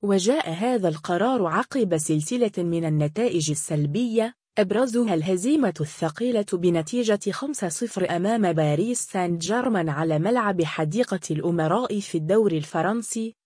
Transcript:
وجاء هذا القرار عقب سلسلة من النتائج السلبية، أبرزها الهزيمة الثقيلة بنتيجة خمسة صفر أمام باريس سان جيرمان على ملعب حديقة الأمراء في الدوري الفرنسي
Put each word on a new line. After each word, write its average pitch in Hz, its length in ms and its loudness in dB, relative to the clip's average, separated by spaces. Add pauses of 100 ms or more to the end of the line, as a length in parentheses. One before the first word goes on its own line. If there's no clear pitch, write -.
وجاء 202 460 2
هذا 196 380 0
القرار 180 580 0
عقب 185 520 0
سلسلة 160 600 0
من 170 280 0
النتائج 151 680 0
السلبية، 220 800 0 (240)
أبرزها 220 560 2
الهزيمة 190 680 2
الثقيلة 208 720 -2
بنتيجة 190 800 0
خمسة 269 380 -4
صفر 190 460 -2
أمام 196 380 2
باريس 160 480 0
سان 175 360 -2
جيرمان 202 520 0
على 156 300 0
ملعب 202 440 2
حديقة 165 560 -2 (120)
الأمراء 170 680 0
في 196 180 -6
الدوري 180 400 2
الفرنسي 214 760 -4 (120)